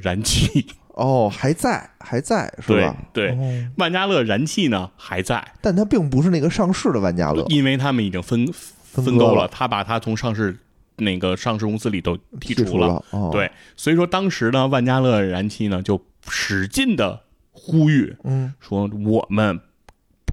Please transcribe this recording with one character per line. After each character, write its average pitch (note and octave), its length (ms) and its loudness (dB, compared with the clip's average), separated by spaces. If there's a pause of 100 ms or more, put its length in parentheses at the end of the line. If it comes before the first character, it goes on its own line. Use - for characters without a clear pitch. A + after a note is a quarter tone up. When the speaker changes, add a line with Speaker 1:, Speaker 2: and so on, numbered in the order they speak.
Speaker 1:
燃 F#2+ 200 -2
气。 - 440 0 (220)
Speaker 2:
哦， B2 460 2
还 C#3+ 200 0
在， A#3 340 -4 (100)
还 - 220 -6
在， F#3 380 -2
是 G#2+ 200 2
吧？ E2+ 160 2 (200)
Speaker 1:
对， G#2+ 200 0
对。 B2 40 -2
Speaker 2:
哦。 B2 380 -4
Speaker 1:
万 F3 140 0
家 F#3 140 0
乐 F#3 180 2
燃 A2 220 0
气 D#3+ 240 0
呢， F#2 300 -2
还 F#2 240 -4
在。 A2 200 -2 (200)
Speaker 2:
但 F#3+ 120 2
它 G#3 120 4
并 F#3 240 2
不 C3 100 2
是 E3+ 80 4
那 F3 100 4
个 D3 120 2
上 F#3 200 0
市 F#3 220 0
的 A2+ 80 0
万 F2 160 0
家 D#2 160 0
乐。 D#2 160 0
Speaker 1:
因 D3 160 2
为 C3+ 140 2
他 C3+ 160 0
们 A2+ 100 2
已 F#2+ 60 -2
经 F2+ 120 -6
分， A#2+ 300 0
Speaker 2:
分 - 540 -8
割 C3 60 0
了。 A#2+ 60 6
Speaker 1:
分 - 0 -
割 A#2 140 6
了， G2 160 2
他 - 180 -4
把 G#2 160 -2
它 A2 160 -2
从 A2 160 -4
上 A2+ 200 -2
市， G2+ 200 -2 (440)
那 F#2+ 200 -2
个 F#2 160 0
上 G#2+ 240 -2
市 G#2+ 60 -4
公 G#2+ 140 -2
司 B2 100 -4
里 G2 140 -2
头 E2+ 140 -2 (220)
剔 - 160 -8
除 B2+ 80 2
了。 G#2+ 40 0
Speaker 2:
剔 F#2 40 -2
除 F#2 80 0
了， F2 320 2
哦。 G2+ 220 -4
Speaker 1:
对， F#2+ 180 -2 (260)
所 - 140 -4
以 E3 60 4
说 F3 100 2
当 F#3 240 0
时 A2+ 200 -2
呢， C3 180 2
万 C3 160 2
家 B2+ 160 2
乐 A#2+ 220 4
燃 F#2+ 260 -2
气 G#2+ 200 -4
呢， F#2 140 -2
就 F#2+ 180 0 (280)
使 G2 400 -2
劲 C4 260 0
地 G#2+ 280 -2 (280)
呼 D#3 380 2
吁， C#3+ 260 2 (100)
Speaker 2:
嗯。 C3 360 -2
Speaker 1:
说 G2+ 280 -4 (180)
我 A2 240 2
们 G2+ 280 0 (760)